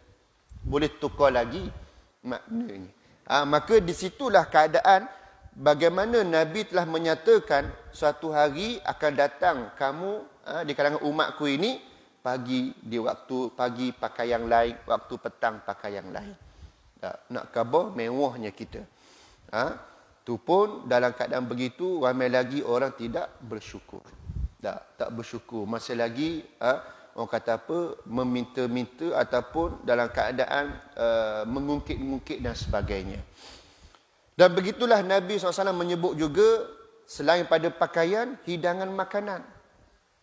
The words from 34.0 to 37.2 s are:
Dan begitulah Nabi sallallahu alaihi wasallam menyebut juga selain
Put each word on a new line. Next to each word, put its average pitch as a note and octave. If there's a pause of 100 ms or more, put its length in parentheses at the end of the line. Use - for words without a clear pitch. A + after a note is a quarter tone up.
Dan F3+
begitulah G#3
Nabi F#3+
sallallahu F3+
alaihi F3+
wasallam F#3+
menyebut F3
juga F3+ (320)
selain E3